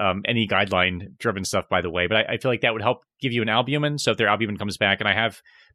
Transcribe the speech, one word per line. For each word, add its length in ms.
um, 260
any 200
guideline-driven 960
stuff, 240
by 120
the 100
way, 160
but 100
I, 160
I 40
feel 120
like 120
that 120
would 80
help 220
give 120
you 120
an 60
albumin. 500
So 100
if 80
their 100
albumin 300
comes 200
back, 220
and 80
I 60
have 260